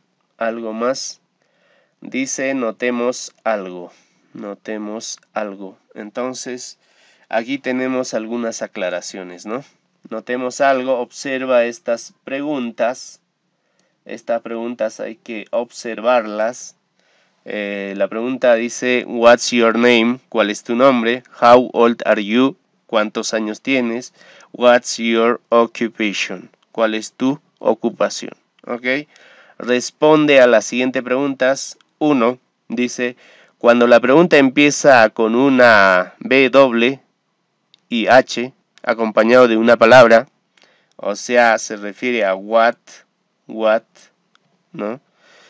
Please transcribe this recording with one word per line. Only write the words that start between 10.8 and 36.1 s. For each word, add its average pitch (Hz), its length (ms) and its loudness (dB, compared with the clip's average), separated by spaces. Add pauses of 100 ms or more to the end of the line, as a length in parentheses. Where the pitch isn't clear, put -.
observa 127 680 -2
estas 117 480 -8 (120)
preguntas. 131 960 -8 (840)
Estas 113 380 -8
preguntas 117 560 -8
hay 110 160 -12
que 110 360 -16
observarlas. 113 1300 -6 (680)
Eh, 101 520 -10
la 98 120 -2
pregunta 120 460 0
dice, 120 520 -2
"What's 117 460 2
your 113 240 2
name?" 120 420 2 (100)
¿Cuál 104 220 -2
es - 140 -10
tu 120 100 -6
nombre? 123 480 2 (180)
"How 123 320 6
old 117 320 2
are 107 200 0
you?" 123 320 0 (300)
¿Cuántos 110 480 -4
años 107 260 -6
tienes? 123 540 -4 (380)
"What's 120 440 2
your 113 540 0
occupation?" 110 960 -4 (240)
¿Cuál 110 220 -2
es 110 180 -10
tu 135 260 -4 (200)
ocupación? - 760 -4 (340)
¿Ok? 120 200 -10 (720)
Responde 147 840 2
a 123 60 8
las 113 180 4
siguientes 127 380 -4
preguntas. 135 720 -4 (220)
Uno, 127 400 0 (300)
dice, 123 480 -6 (420)
cuando 120 280 4
la 120 140 6
pregunta 151 380 4
empieza 135 720 4
con 113 240 -2
una 113 880 4